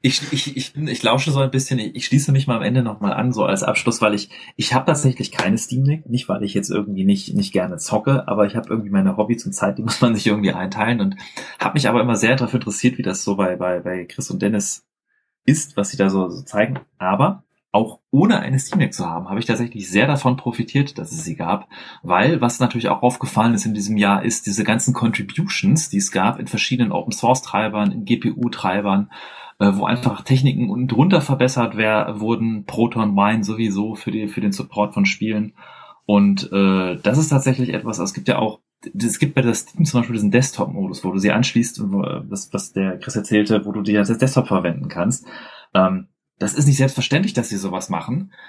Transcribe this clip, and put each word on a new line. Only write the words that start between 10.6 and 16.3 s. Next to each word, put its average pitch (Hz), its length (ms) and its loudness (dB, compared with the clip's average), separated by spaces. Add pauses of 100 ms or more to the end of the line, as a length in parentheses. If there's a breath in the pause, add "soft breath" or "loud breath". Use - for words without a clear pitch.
und 98 160 0 (420 loud breath)
hab - 160 -2
mich 139 140 2
aber 113 120 4
immer 120 160 2
sehr 113 200 4
dafür 123 240 -2
interessiert, 123 360 0
wie - 60 -6
das 95 220 -4
so 98 120 0
bei, 92 200 0
bei, 90 240 -2
bei 90 260 -8
Chris - 240 -10
und 95 100 -4
Dennis 104 460 -2 (580)
ist, - 320 0
was 101 140 -2
sie - 60 -10
da 98 120 4
so, 95 200 0
so 87 140 -10